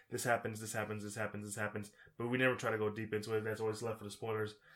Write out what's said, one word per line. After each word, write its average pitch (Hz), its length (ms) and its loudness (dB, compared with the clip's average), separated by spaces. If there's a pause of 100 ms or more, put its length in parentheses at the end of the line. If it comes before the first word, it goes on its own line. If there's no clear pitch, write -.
(100)
this 120 140 -2
happens, 117 340 2
this 110 140 -6
happens, 107 300 -2
this 104 120 -6
happens, 104 300 -4
this 104 120 -8
happens. 107 340 -2 (260)
But 120 120 -2
we 127 100 4
never 127 160 6
try 120 160 0
to 110 80 2
go 107 100 4
deep 107 240 -2
into 107 220 0
it. 107 100 2
That's 110 160 -2
always 110 220 0
left 110 160 -2
for 104 60 -12
the 104 60 -6
spoilers. 107 440 -2 (220)